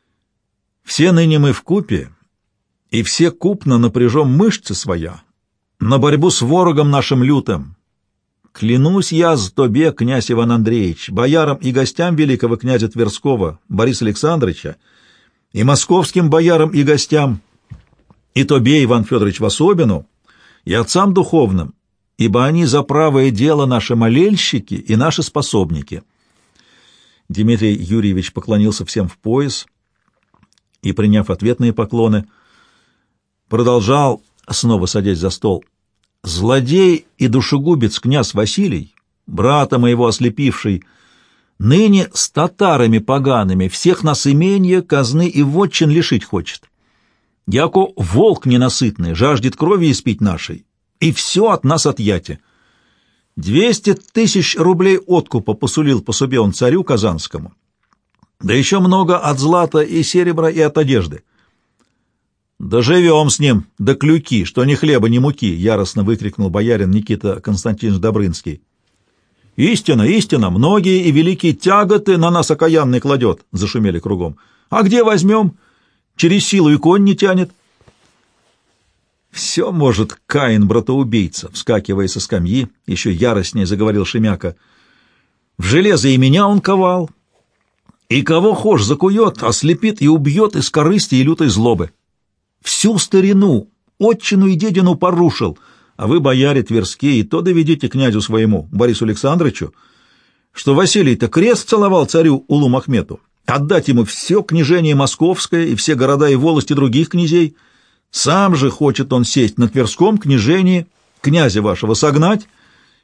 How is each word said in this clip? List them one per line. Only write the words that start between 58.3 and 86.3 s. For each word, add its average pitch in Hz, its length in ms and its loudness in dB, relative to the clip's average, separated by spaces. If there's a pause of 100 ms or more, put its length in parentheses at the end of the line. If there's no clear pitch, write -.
да - 120 -2
ещё 139 280 2
много 180 360 2
от 147 220 -2
злата 160 420 0
и 151 220 -2
серебра 170 480 0
и 156 100 -2
от 151 180 0
одежды». 107 440 -2 (1400)
«Да 117 240 -2
живём 156 480 4
с - 80 -4
ним, 127 280 0 (120)
да 101 160 0
клюки, 143 500 0
что - 200 -2
ни 143 100 2
хлеба, 139 340 2
ни 117 100 2
муки!» — 127 360 -2
яростно 101 480 -2
выкрикнул 104 480 -2
боярин 104 400 0
Никита 104 500 -2
Константинович 104 600 -4
Добрынский. 98 640 -4 (920)
«Истина, 151 480 0
истина, 135 480 0
многие 185 540 2
и 165 80 2
великие 165 400 0
тяготы 202 640 2
на 170 140 2
нас 170 180 0
окаянный 151 480 2
кладёт!» — 123 440 -2 (100)
зашумели 98 480 -2
кругом. 87 380 -6 (320)
«А 220 120 0
где 226 220 2
возьмём? 208 520 2 (600)
Через 180 300 2
силу 175 240 2
и 147 80 4
конь 175 260 2
не 196 100 2
тянет». 185 380 0 (1800)
«Всё - 400 -6
может 127 560 0
Каин-братоубийца», — 113 1300 0
вскакивая 98 560 -2
со - 100 -10
скамьи, 101 480 -4 (220)
ещё - 220 -4
яростнее 101 560 -2
заговорил 101 380 -2
Шемяка. 98 520 -4 (1040)
«В 90 40 -8
железо 143 460 2
и 131 80 4
меня 139 320 4